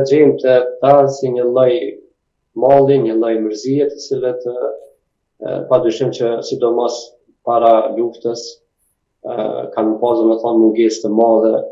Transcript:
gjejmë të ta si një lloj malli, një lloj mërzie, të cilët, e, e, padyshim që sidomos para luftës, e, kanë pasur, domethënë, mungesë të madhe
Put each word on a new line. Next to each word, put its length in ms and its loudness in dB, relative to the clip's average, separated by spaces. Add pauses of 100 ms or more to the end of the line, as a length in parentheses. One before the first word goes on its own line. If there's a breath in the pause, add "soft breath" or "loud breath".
gjejmë 320 4
të 180 2 (220)
ta 160 4 (140)
si 260 -4
një 160 0
lloj 240 2 (800)
malli, 460 4
një 160 -2
lloj 240 0
mërzie, 480 -2
të 160 -12
cilët, 400 -4
e, 260 -6 (680)
e, 140 -8 (120)
padyshim 480 0
që 280 -2
sidomos 580 -2 (460)
para 260 4 (240)
luftës, 480 -6 (800)
e, 100 -10 (400)
kanë 260 -2
pasur, 240 2
domethënë, 380 2
mungesë 420 2
të 80 -4
madhe 420 2 (180)